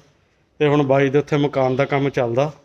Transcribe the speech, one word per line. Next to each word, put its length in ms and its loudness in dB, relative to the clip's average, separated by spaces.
ਤੇ 80 2
ਹੁਣ 180 2
ਬਾਈ 240 2
ਦੇ 100 0
ਉੱਥੇ 180 -2
ਮਕਾਨ 380 0
ਦਾ 100 0
ਕੰਮ 240 -2
ਚੱਲਦਾ 420 -2